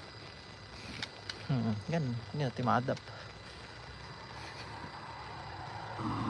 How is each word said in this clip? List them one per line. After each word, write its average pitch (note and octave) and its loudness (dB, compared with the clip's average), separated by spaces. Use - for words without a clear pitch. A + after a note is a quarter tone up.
Hmm, A2+ 6
ganun. C#3+ 4
Hindi D3+ 4
natin B2+ 4
ma-adapt. B2 6